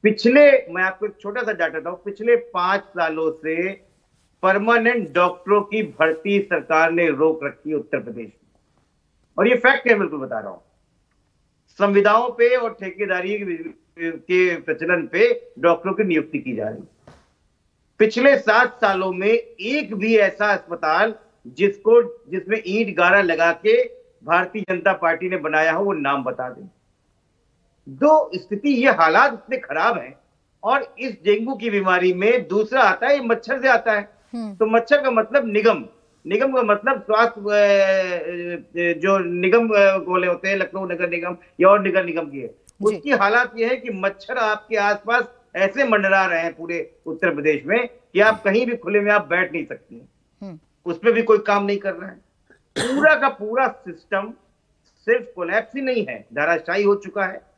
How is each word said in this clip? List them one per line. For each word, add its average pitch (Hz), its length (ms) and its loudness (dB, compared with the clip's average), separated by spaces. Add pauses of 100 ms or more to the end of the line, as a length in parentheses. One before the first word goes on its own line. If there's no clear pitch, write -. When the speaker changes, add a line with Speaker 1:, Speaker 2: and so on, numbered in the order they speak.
Speaker 1:
पिछले, 247 480 6
मैं 185 320 0
आपको 190 220 -4
एक 202 160 -8
छोटा 208 200 -8
सा 220 120 -4
डाटा 165 200 -2
देता 160 160 -8
हूं, 185 80 -10
पिछले 214 380 -2
पांच 196 460 -2
सालों 160 500 -4
से 160 380 -4 (720)
परमानेंट 220 720 2
डॉक्टरों 185 480 2
की 208 220 -4
भर्ती 160 560 -2
सरकार 160 520 0
ने 170 180 2
रोक 156 340 0
रखी 143 260 -10
है 156 60 -4
उत्तर - 240 -6
प्रदेश 113 260 -12
में। - 340 -20 (760)
और 202 100 2
ये 254 80 4
फैक्ट 254 320 2
है, 214 120 4
बिल्कुल 156 200 -4
बता 120 200 -8
रहा 98 100 -12
हूं। 90 80 -16 (1120)
संविदाओं 202 600 2
पे 240 260 2
और - 260 -4
ठेकेदारी 190 560 -4 (640)
के 175 560 -2
प्रचलन 160 520 -4
पे 240 520 0
डॉक्टरों 170 340 0
की 214 100 -2
नियुक्ति 156 360 -2
की 123 160 -8
जा 107 140 -8
रही 117 100 -14
है। - 340 -20 (840)
पिछले 247 380 4
सात 240 440 2
सालों 190 300 0
में 190 220 0 (260)
एक 226 360 -6
भी 220 220 0
ऐसा 202 360 2
अस्पताल 175 640 -2 (320)
जिसको, 202 560 2 (280)
जिसमें 185 360 -6
ईंट 196 300 -2
गारा 180 240 4
लगा 165 300 2
के 220 320 2 (400)
भारतीय 185 380 -2
जनता 185 320 -2
पार्टी 175 360 -2
ने 180 80 -4
बनाया 156 340 0
हो, 185 140 -2
वो 196 80 -2
नाम 139 300 -4
बता 127 260 -8
दें। 190 200 -18 (1200)
दो, 294 460 4
स्थिति, 208 340 -6
ये 262 200 2
हालात 196 440 4
इतने 226 240 -10
खराब 202 400 -2
हैं। 127 220 -14 (440)
और 247 360 -2
इस 247 120 -8
डेंगू 208 440 -2
की 220 140 -6
बीमारी 185 440 0
में 214 340 0
दूसरा 220 340 0
आता 214 260 2
है, 285 60 4
ये 277 80 0
मच्छर 233 400 -4
से 262 60 0
आता 233 260 2
है। 202 160 -4 (240)
Speaker 2:
हम्म। 220 220 -12
Speaker 1:
तो 214 100 0
मच्छर 233 360 2
का 262 100 0
मतलब 233 360 0
निगम, 202 380 2 (420)
निगम 254 260 0
का 254 80 0
मतलब 214 400 0
स्वास्थ्य, 220 400 0
अ, 208 140 -2 (1040)
अ, 170 400 -4
जो 196 200 2
निगम, 185 500 2
अ, 196 280 4 (100)
वाले 180 200 0
होते 180 220 -4
हैं, 196 80 0
लखनऊ 190 280 -6
नगर 175 240 -4
निगम 175 280 -6 (240)
या 185 80 8
और 196 180 4
नगर 185 180 0
निगम 160 240 -8
की 139 100 -14
है, 117 80 -12
Speaker 2:
जी। - 380 -14
Speaker 1:
उसकी 214 240 -2
हालात 233 480 0
ये 226 80 -2
है 254 100 -2
कि 247 140 -12
मच्छर 196 480 -8
आपके 214 380 -4
आसपास 208 520 -2 (280)
ऐसे 190 280 0
मंडरा 196 420 2
रहे 170 160 -2
हैं 165 140 -6
पूरे 170 400 -10 (100)
उत्तर 165 300 -2
प्रदेश 147 300 0
में 240 220 0
कि - 320 -8
आप 214 240 2
कहीं 214 220 0
भी 233 100 -4
खुले 208 240 -2
में 202 120 0
आप 202 160 2
बैठ 175 240 -2
नहीं 160 140 -8
सकती - 300 -18
हैं। 120 140 -20 (320)
Speaker 2:
हम्म। 175 180 -16 (260)
Speaker 1:
उसमें 180 280 0
भी 226 100 2
कोई 220 140 6
काम 202 280 0
नहीं 202 120 -2
कर 196 160 -6
रहा 185 160 -14
है। - 80 -20 (640)
पूरा 285 360 2
का 269 140 0
पूरा 240 380 -2
system 202 680 -8 (520)
सिर्फ - 500 -4
collapse 180 400 -6
ही 277 60 -8
नहीं 247 280 -2
है, 110 240 -14
धराशायी 165 500 -2
हो 202 120 4
चुका 196 300 -6
है। 190 220 -12 (100)